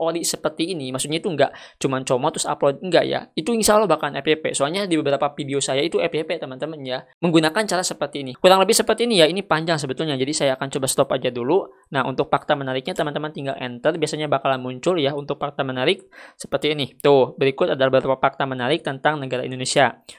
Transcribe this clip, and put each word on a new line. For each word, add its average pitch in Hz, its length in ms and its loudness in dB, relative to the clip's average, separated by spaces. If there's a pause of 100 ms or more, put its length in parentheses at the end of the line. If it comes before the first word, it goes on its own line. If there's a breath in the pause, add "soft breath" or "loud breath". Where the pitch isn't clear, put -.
ori 165 240 -2
seperti 165 480 -4
ini, 135 160 -6
maksudnya 143 320 -4
itu 147 80 -4
nggak - 500 -2
cuman 135 240 -2
comot 135 320 0
terus - 140 -4
upload, 143 320 0
nggak 165 240 2
ya. 135 320 -4
Itu 165 160 -2
insya 214 240 4
Allah 214 100 2
bakalan 151 320 0
F 139 80 -4
Y 156 140 4
P. - 40 -14 (120)
Soalnya 180 320 -2
di 160 80 2
beberapa 143 400 0
video 139 240 -4
saya 135 240 0
itu 170 160 0
F 170 100 -2
Y 156 140 -4
P, 160 160 -6
teman-teman 147 420 -10
ya. 131 220 -8 (160 soft breath)
Menggunakan 160 420 2
cara 180 220 -2
seperti 143 400 -6
ini. 127 100 -10
Kurang 185 240 6
lebih 190 140 4
seperti 226 320 2
ini 226 160 4
ya, 156 80 8
ini 196 160 -4
panjang 165 320 0
sebetulnya. 143 400 -4
Jadi 131 160 -2
saya 139 240 0
akan 139 160 -6
coba 131 160 -2
stop - 240 0
aja 131 160 -2
dulu. 123 400 0 (240 loud breath)
Nah, 135 100 0
untuk 135 240 -2
fakta 143 300 2
menariknya 131 400 -4
teman-teman 151 340 -4
tinggal 135 240 -6
enter, 127 400 -2
biasanya 151 320 -4
bakalan 135 320 0
muncul 127 400 -2
ya 143 160 0
untuk 143 240 -6
fakta 147 240 -6
menarik 135 400 0 (320 loud breath)
seperti 147 400 -2
ini. 147 240 -6
Tuh, 139 400 6
berikut 139 320 0
adalah 131 160 2
beberapa 131 320 2
fakta 139 240 0
menarik 131 400 -2
tentang 151 400 -2
negara 127 240 -4
Indonesia. 127 560 2 (140 loud breath)